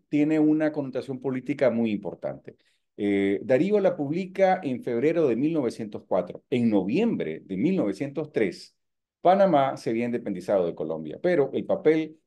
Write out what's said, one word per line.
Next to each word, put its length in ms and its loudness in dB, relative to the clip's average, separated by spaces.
tiene 300 2
una 320 2
connotación 500 -6
política 500 0
muy 200 0
importante. 640 -8
Eh, 440 2
Darío 340 2
la 180 2
publica 680 0
en 200 -4
febrero 460 2
de 80 2
mil 160 0
novecientos 540 -4
cuatro. 440 -2
En 180 2
noviembre 760 0
de 120 -8
mil 200 2
novecientos 560 -4
tres, 440 -4
Panamá 560 4
se 140 -6
había 140 -2
independizado 640 -2
de 80 -4
Colombia, 480 -8
pero 300 2
el 120 -4
papel 640 0